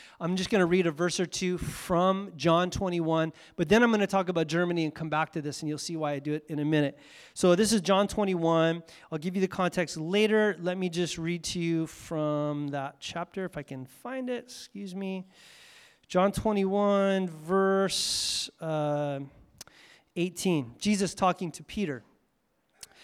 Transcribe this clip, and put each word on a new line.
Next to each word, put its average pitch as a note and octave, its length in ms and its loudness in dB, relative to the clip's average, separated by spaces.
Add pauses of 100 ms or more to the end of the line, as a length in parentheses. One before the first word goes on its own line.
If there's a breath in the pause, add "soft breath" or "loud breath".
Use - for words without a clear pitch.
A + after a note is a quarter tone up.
(220 loud breath)
I'm F3 160 0
just F#3 120 -2
gonna F#3+ 160 4
read F3 220 4
a E3 40 0
verse E3 280 0
or F3+ 60 0
two F3+ 320 -2
from F#3+ 800 0
John E3+ 320 4
twenty-one, E3 640 0 (240 loud breath)
but E3+ 100 0
then A3 160 6
I'm A#3 80 6
gonna G#3 160 2
talk F#3+ 220 0
about E3 180 0
Germany E3+ 380 0
and D3+ 100 -4
come D#3+ 140 -6
back D#3 240 -2
to D#3+ 80 -4
this, C#3+ 180 -6
and D#3 80 -6
you'll D3+ 100 -4
see E3 200 -8
why D3 160 -2
I C#3 60 -4
do D3 140 -4
it D3+ 140 -6
in D3+ 120 -6
a D3 60 0
minute. D3 320 2 (360 loud breath)
So F3+ 220 6
this G#3 180 4
is G#3 80 4
John G3 260 4
twenty-one. E3 760 2 (280 loud breath)
I'll D#3+ 60 -4
give F3 180 -6
you G3 60 0
the F#3 80 2
context F3 480 -2
later. G#3 600 2
Let F3+ 200 -4
me F#3 100 0
just E3+ 300 -4
read E3+ 260 -4
to - 160 -6
you E3 280 0
from D3 840 -4
that C#3+ 320 -8
chapter, F3+ 420 -8
if F3 140 -10
I D3+ 40 -8
can C3 240 -12
find B3+ 440 -10
it. A#3+ 160 -6
Excuse G3 500 -14
me. F#3+ 320 -6 (800 loud breath)
John F#3 240 4
twenty-one, G3 960 2
verse, F#3+ 1200 0 (120)
uh, D3 580 -2 (960 loud breath)
eighteen. E3+ 640 0
Jesus G3+ 360 0
talking F3+ 360 0
to - 120 -14
Peter. D3 420 -6 (1000 loud breath)